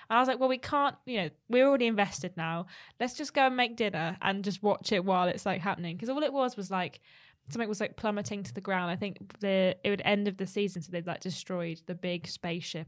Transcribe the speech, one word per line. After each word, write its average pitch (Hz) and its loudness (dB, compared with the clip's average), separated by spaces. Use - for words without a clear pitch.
I 226 4
was 262 4
like, 247 2
"Well, 262 4
we 262 2
can't, 285 0
you 240 -4
know, 170 0
we're 254 6
already 269 6
invested 196 0
now. 165 -2
Let's 247 -2
just 294 -6
go 269 6
and 254 0
make 240 2
dinner 196 -2
and 196 0
just 190 -4
watch 208 2
it 180 2
while 185 2
it's, - -2
like, 185 0
happening." 175 -4
'Cause 220 -8
all 277 -2
it 277 2
was 254 0
was, 190 -8
like, 180 -2
something 226 -2
was, 208 -2
like, - -4
plummeting 208 -2
to - -8
the 196 -8
ground. 185 0
I 175 -2
think 196 -8
the, 190 4
it 208 2
would 202 0
end 202 2
of 196 -4
the 185 -4
season, 190 -2
so 156 -12
they'd, 175 -4
like, 175 -4
destroyed 170 -6
the 180 -6
big 175 -4
spaceship 170 -6